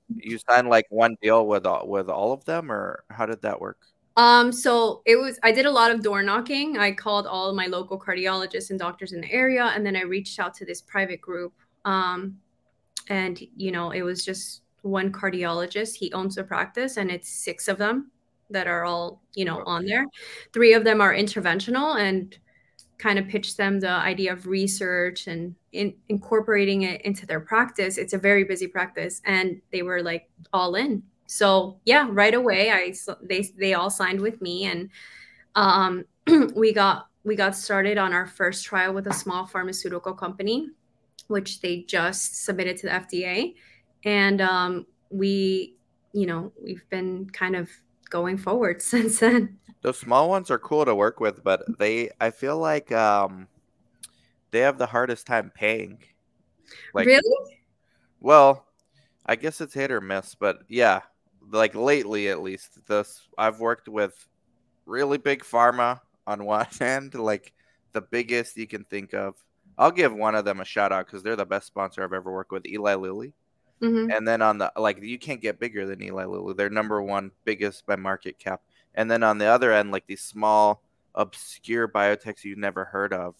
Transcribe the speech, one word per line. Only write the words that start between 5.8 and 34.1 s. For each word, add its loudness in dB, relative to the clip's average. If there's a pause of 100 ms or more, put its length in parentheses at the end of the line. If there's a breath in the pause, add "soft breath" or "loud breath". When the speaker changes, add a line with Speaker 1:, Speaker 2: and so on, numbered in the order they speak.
Speaker 2:
of -2
door 0
knocking. -2
I 2
called -2
all -4
my -2
local -6
cardiologists -4
and -6
doctors -8
in -10
the -12
area, 2
and -2
then -2
I -2
reached -6
out -4
to -16
this -12
private -4
group. -10 (300)
Um, -2 (720)
and, -4 (180)
you -4
know, -4
it -6
was -6
just -10 (220)
one -2
cardiologist. -4
He -6
owns -6
a -6
practice, -4
and -2
it's -8
six -8
of 0
them -2 (380)
that -4
are -2
all, -6 (120)
you -4
know, -4
Speaker 1:
Okay. -6
Speaker 2:
on -4
there. 0 (480 loud breath)
Three 10
of 6
them 6
are 6
interventional, 0
and -2 (640 soft breath)
kind 2
of -2
pitched -6
them 0
the -2
idea -2
of -10
research -2
and -8 (180)
in-, -6 (120)
incorporating 0
it -4
into -6
their -6
practice. 0
It's -6
a -2
very 6
busy -4
practice, -6
and 0 (120)
they -4
were, -2
like, -6 (240)
all 0
in. -2 (240)
So 2
yeah, 6
right 4
away, 2
I 2
s-, -10 (140)
they, -2
they 0
all 0
signed -2